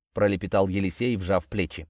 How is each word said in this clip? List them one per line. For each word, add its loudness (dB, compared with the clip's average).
пролепетал 2
Елисей, -2
вжав 0
плечи. -6